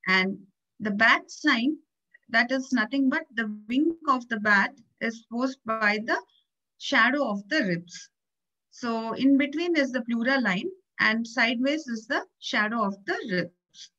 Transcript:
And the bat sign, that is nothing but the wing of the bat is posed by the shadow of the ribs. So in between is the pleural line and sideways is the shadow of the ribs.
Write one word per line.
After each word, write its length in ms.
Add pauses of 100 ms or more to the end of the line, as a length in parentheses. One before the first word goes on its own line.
And 320 (400)
the 100
bat 400
sign, 480 (520)
that 200
is 220
nothing 380
but 140 (120)
the 180 (140)
wing 260 (140)
of 220
the 100
bat 320 (300)
is 280
posed 360
by 400
the 120 (600)
shadow 520
of 200
the 160
ribs. 440 (600)
So 420
in 260
between 380
is 160
the 120
pleural 380
line 280 (320)
and 260
sideways 600
is 180
the 180 (140)
shadow 460
of 180
the 140 (120)
ribs. 680